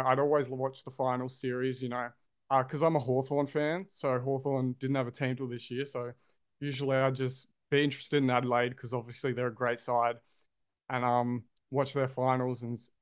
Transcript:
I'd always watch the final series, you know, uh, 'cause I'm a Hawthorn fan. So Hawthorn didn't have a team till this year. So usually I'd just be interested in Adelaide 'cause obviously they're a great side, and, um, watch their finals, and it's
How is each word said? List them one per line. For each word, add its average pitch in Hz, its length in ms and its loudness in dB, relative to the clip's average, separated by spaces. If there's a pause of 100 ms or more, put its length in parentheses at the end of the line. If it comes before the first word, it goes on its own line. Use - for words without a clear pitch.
I'd 131 140 4
always 143 300 4
watch 131 340 -4
the - 80 -16
final 127 380 -2
series, 127 540 -4
you 123 80 -4
know, 123 180 -4 (420)
uh, 135 140 6
'cause 139 180 -4
I'm 160 140 4
a 147 40 2
Hawthorn 131 460 0
fan. 156 460 -2
So 131 260 -2
Hawthorn 131 640 -2
didn't 135 160 0
have 127 100 0
a 120 60 -8
team 127 240 -2
till 135 100 -6
this 120 240 -10
year. 127 140 -4
So 123 280 -8 (480)
usually 135 360 0
I'd 135 180 4
just 131 320 -4 (240)
be 143 140 6
interested 143 380 0
in 131 80 4
Adelaide 123 460 2
'cause 117 160 -12
obviously 120 400 -4
they're 123 160 -2
a 113 60 -4
great 120 240 0
side, 120 400 2 (720)
and, 123 160 0
um, 120 400 0 (260)
watch 135 220 0
their 135 160 0
finals, 127 540 0
and 120 120 -6
it's - 160 -14 (120)